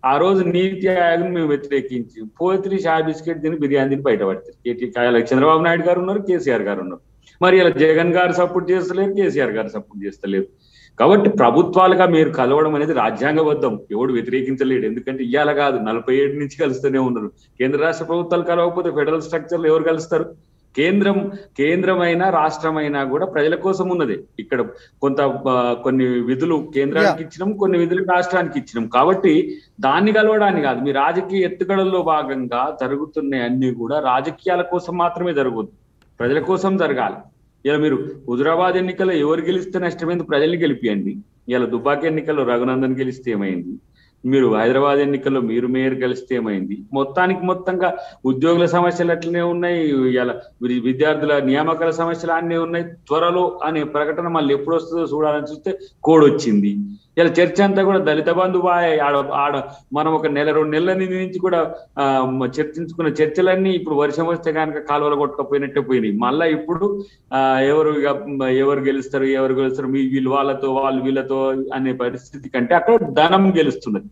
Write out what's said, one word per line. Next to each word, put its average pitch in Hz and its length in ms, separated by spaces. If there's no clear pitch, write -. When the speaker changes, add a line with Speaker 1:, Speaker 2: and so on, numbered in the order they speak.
Speaker 1:
ఆ 135 120
రోజు 185 260
నీతి 185 440
ఆయోగ్ని 175 420
మేము 170 180
వ్యతిరేకించి, 131 760
పోత్రి 190 400
షా 160 180
బిస్కెట్ 156 420
తిని, 156 180
బిర్యానీ 139 300
తిని 139 120
బయటపడతారు. 104 720
కేటీఆర్, 120 600
చంద్రబాబు 160 300
నాయుడు 170 200
గారు 175 160
ఉన్నారు, 190 220
కేసీఆర్ 165 400
గారు 101 200
ఉన్నారు. 90 200
మరి 185 180
ఇలా 170 100
జగన్ 160 440
గారు 180 180
సపోర్ట్ 175 400
చేస్తలేరు, 185 400
కేసీఆర్ 147 400
గారు 107 160
సపోర్ట్ 101 380
చేస్తలేరు. 98 400
కాబట్టి 196 300
ప్రభుత్వాలుగా 175 760
మీరు 160 240
కలవడం 147 460
అనేది 147 180
రాజ్యాంగబద్ధం, 131 840
ఎవడు 123 220
వ్యతిరేకించలేడు. 131 720
ఎందుకంటే 123 380
ఇవాళ 143 280
కాదు, 143 260
నలభై 113 380
ఏడు 139 180
నుంచి 143 280
కలుస్తూనే 135 380
ఉన్నారు. 120 280
కేంద్ర 135 520
రాష్ట్ర 160 260
ప్రభుత్వాలు 170 380
కలవకపోతే 170 480
ఫెడరల్ 151 300
స్ట్రక్చర్‌లో 160 460
ఎవరు 156 160
కలుస్తారు? 160 520
కేంద్రం, 196 540
కేంద్రమైనా 175 720
రాష్ట్రమైనా 156 720
కూడా 135 220
ప్రజల 156 300
కోసం 185 340
ఉన్నదే. 151 300
ఇక్కడ 117 220
కొంత, 139 200
ఆ, 127 520
కొన్ని 131 220
విధులు 131 680
కేంద్రానికి 156 480
Speaker 2:
యా. 156 40
Speaker 1:
ఇచ్చినాం, 196 300
కొన్ని 185 200
విధులు 175 260
రాష్ట్రానికి 180 560
ఇచ్చినాం. 113 300
కాబట్టి 160 680
దాన్ని 175 320
కలవడాన్ని 214 500
కాదు, 127 180
మీ 139 120
రాజకీయ 175 480
ఎత్తుగడల్లో 185 640
భాగంగా 135 800
జరుగుతున్నాయి 139 640
అన్ని 127 300
కూడా 117 260
రాజకీయాల 151 640
కోసం 175 360
మాత్రమే 175 360
జరగదు, 120 340
ప్రజల 131 200
కోసం 190 380
జరగాలి. 131 380
ఇలా 147 120
మీరు 147 320
హుజురాబాద్ 165 460
ఎన్నికల్లో 185 380
ఎవరు 156 280
గెలిస్తే 180 380
నష్టమైంది? 170 440
ప్రజల్ని 156 340
గెలిపియండి. 110 600
ఇలా 123 160
దుబ్బాక 135 400
ఎన్నికల్లో 156 380
రఘునందన్ 127 540
గెలిస్తే 127 340
ఏమైంది? 95 440
మీరు 127 320
హైదరాబాద్ 135 420
ఎన్నికల్లో 139 420
మీరు 117 260
మేయర్ 131 260
గెలిస్తే 127 420
ఏమైంది? 104 420
మొత్తానికి 175 520
మొత్తంగా 180 520
ఉద్యోగుల 165 400
సమస్యలు 175 460
అట్లనే 170 300
ఉన్నాయి, 175 480
ఇలా 123 260
వి-, 123 200
విద్యార్థుల 147 580
నియామకాల 156 500
సమస్యలు 165 420
అన్నీ 170 240
ఉన్నాయి. 170 300
త్వరలో 175 800
అనే 151 200
ప్రకటన 151 440
మళ్ళీ 151 260
ఎప్పుడు 143 220
వస్తుందో 165 280
చూడాలని 151 480
చూస్తే 190 260
కోడ్ 156 220
వచ్చింది. 101 520
ఇలా 170 120
చర్చ 175 320
అంతా 196 220
కూడా 190 140
దళిత 156 320
బంధు 185 280
బాయ్, 175 420
ఆడ, 143 160
ఆడ 139 460
మనం 156 200
ఒక 156 140
నెల 147 240
రెండు 151 180
నెలల 170 240
నుంచి 185 460
కూడా, 175 340
ఆ, 135 260
మ-, 131 200
చర్చించుకున్న 151 640
చర్చలన్నీ 185 640
ఇప్పుడు 156 240
వర్షం 147 300
వస్తే 170 260
కనుక 156 260
కాలువలు 147 380
కొట్టుకపోయినట్టే 139 640
పోయినాయి. 117 320
మళ్ళా 127 320
ఇప్పుడు, 170 580
ఆ, 135 260
ఎవరు 151 300
ఇక, 143 180
మ-, 135 160
ఎవరు 135 360
గెలుస్తారు, 135 440
ఎవరు 135 300
గెలుస్తారు, 131 340
మీ 135 200
వీళ్ళు 131 220
వాళ్ళతో, 135 440
వాళ్ళు 135 300
వీళ్ళతో 135 500
అనే 131 200
పరిస్థితి 127 560
కంటే 127 260
అక్కడ 226 200
ధనం 170 640
గెలుస్తున్నది. 123 540